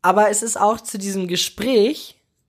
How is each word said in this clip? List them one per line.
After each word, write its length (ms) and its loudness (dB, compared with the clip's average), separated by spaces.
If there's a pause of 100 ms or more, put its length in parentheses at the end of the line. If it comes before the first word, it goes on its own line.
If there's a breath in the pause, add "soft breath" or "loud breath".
Aber 280 4
es 120 -2
ist 160 -6
auch 220 2
zu 180 -12
diesem 300 -6
Gespräch 880 -2 (320)